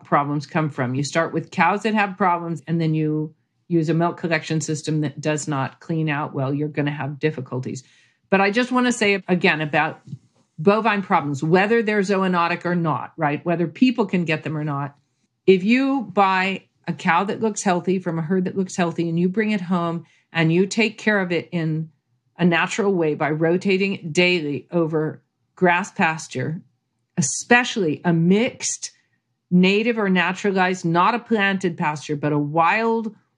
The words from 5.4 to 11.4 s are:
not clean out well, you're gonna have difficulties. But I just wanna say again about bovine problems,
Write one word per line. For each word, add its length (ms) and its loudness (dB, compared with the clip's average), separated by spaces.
not 320 -4
clean 280 -4
out 260 -4
well, 180 -2
you're 160 -2
gonna 220 -2
have 280 -8
difficulties. 640 -6
But 100 4
I 100 4
just 220 0
wanna 200 2
say 360 0
again 320 2
about 400 -2
bovine 440 2
problems, 400 -2